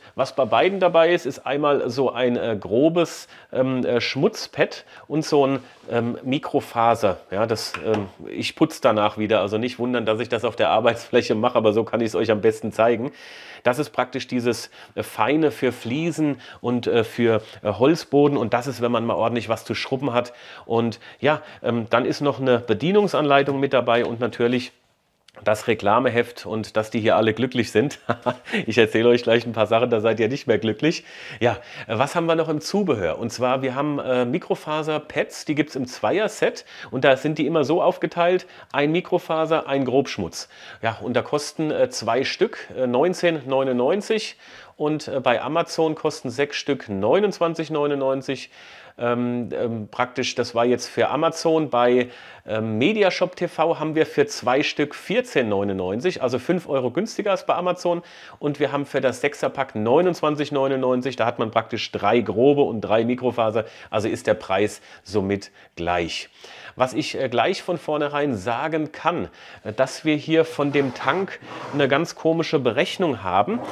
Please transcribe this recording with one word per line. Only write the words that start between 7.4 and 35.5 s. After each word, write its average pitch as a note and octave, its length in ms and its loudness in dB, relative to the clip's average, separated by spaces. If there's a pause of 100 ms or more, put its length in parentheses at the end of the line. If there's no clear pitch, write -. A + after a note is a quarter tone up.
das, - 260 -4 (100)
ähm, G#2 260 -2 (180)
ich A1 280 -6
putz - 260 0
danach G#2 360 4
wieder, G#2+ 240 2
also G2+ 160 0
nicht B2 220 -4
wundern, A#2+ 260 -2
dass A2 140 0
ich A#2 100 -6
das A#2 160 -2
auf A2 100 -4
der F#2+ 140 2
Arbeitsfläche A2+ 640 2
mache, A#2 240 2
aber A2 160 6
so A2 100 2
kann A2 180 -2
ich's A2+ 120 -2
euch G#2 160 2
am G#2 120 2
besten A2 300 0
zeigen. A#2 400 2 (520)
Das B2 160 0
ist C#3+ 100 -4
praktisch B2+ 380 -4
dieses, A#2+ 420 -2 (240)
äh, - 80 -4
Feine C#3+ 480 2
für B2+ 220 0
Fliesen D3+ 680 -2 (220)
und, A#2+ 240 -2
äh, A2 180 2
für, A2+ 380 2 (220)
äh, G#2 80 0
Holzboden C#3+ 640 4
und A#2 160 0
das A#2+ 140 0
ist, A2+ 140 -6
wenn A#2+ 100 0
man A#2 140 0
mal A2+ 100 0
ordentlich A2 340 0
was A2+ 160 -4
zu A2+ 80 -6
schrubben C3 400 -4
hat. A#2+ 180 0 (340)
Und A#2 340 0 (200)
ja, D3 220 2 (220)
ähm, A#2 260 -2
dann A#2 160 2
ist D3+ 160 -2
noch C#3+ 180 0
eine B2+ 200 4
Bedienungsanleitung D3 1000 2
mit C#3 140 0
dabei A#2+ 320 4
und A2+ 140 -4
natürlich B2 540 0 (720)
das G#2+ 240 0
Reklameheft A#2 800 2
und G#2+ 300 -6
dass G#2+ 140 0
die A#2+ 100 -2
hier G#2+ 160 4
alle A2 180 4
glücklich B2 380 -2
sind. C3 320 2
<laughs> - 600 -4
Ich A2 120 -2
erzähle A2+ 300 6
euch A#2+ 160 6
gleich A#2 220 2
ein A#2+ 80 -6
paar G#2+ 140 2
Sachen, A#2 220 2
da A2+ 120 2
seid A2 180 2
ihr A2 80 4
nicht C3+ 200 -6
mehr A2+ 100 4
glücklich. A2+ 480 -2 (340)
Ja, A#2 140 2 (340)
äh, A2 100 -2
was C#3 180 0
haben E3 100 0
wir E3 100 2
noch D#3+ 140 0
im D#3 100 -2
Zubehör? B2 600 0
Und A2+ 100 -4
zwar, B2+ 320 0
wir C3 120 -2
haben, C#3+ 260 -2
äh, B2+ 260 0
Mikrofaser-Pads, D3+ 1200 -4
die D3+ 100 -2